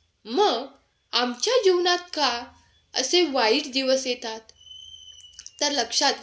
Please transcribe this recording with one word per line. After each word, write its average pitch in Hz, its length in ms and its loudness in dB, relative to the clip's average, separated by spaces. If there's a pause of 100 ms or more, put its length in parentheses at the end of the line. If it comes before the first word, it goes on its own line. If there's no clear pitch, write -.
(260)
मग 269 400 0 (480)
आमच्या 247 500 0
जीवनात 359 340 4 (160)
का 247 300 -2 (500)
असे 294 280 2
वाईट 262 500 0
दिवस 262 360 0
येतात? 226 320 -8 (1200)
तर 285 100 0
लक्षात 269 520 0